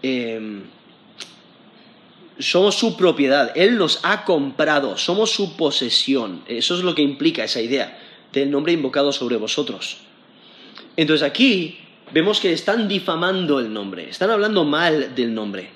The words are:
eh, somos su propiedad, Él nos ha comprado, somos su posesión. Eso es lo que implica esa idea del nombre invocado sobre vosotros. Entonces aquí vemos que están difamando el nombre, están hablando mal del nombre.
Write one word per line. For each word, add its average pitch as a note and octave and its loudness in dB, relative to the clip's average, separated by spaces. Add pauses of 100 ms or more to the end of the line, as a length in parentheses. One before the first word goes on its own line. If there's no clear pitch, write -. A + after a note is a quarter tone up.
eh, A2+ -6 (1800)
somos G3 4
su G#3+ 0
propiedad, C#3+ 4
Él G#3+ 4
nos E3 0
ha G3 0
comprado, C#3+ 0
somos G#3+ 0
su F#3+ -2
posesión. B2+ -2
Eso A#2 -2
es F3+ -4
lo F3 0
que D3+ 2
implica C#3+ 0
esa A#2 -4
idea A#2+ -2 (340)
del C#3 0
nombre D3+ 0
invocado C#3+ 0
sobre B2 -2
vosotros. G#2+ -6 (1000)
Entonces D3+ 2
aquí F#3+ 2 (340)
vemos F#3+ 2
que F3+ 2
están G3+ 0
difamando F3 0
el A2+ -4
nombre, G2 -10
están F#3+ -2
hablando G#3 2
mal D3 0
del A#2+ 0
nombre. G2+ -8